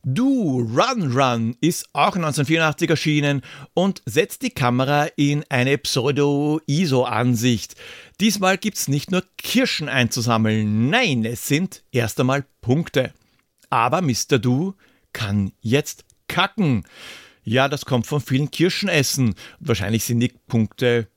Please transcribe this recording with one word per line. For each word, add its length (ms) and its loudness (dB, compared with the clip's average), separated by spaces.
Do 500 2
Run 520 0
Run 480 2
ist 320 0
auch 240 2
neunzehnhundertvierundachtzig 760 0
erschienen 520 2
und 320 0
setzt 360 -2
die 100 -4
Kamera 680 0
in 320 2
eine 280 2
Pseudo-iso-Ansicht. 2000 0
Diesmal 360 2
gibt's 300 -6
nicht 240 -2
nur 100 0
Kirschen 520 -2
einzusammeln, 1000 2
nein, 360 0
es 240 -8
sind 420 -2
erst 300 -2
einmal 240 0
Punkte. 520 0
Aber 320 2
Mister 380 0
Do 360 0
kann 480 -2
jetzt 460 -2
kacken. 560 0
Ja, 240 2
das 160 -6
kommt 240 -2
von 140 -2
vielen 280 -2
Kirschenessen. 880 0
Wahrscheinlich 460 -2
sind 160 0
die 100 0
Punkte 680 0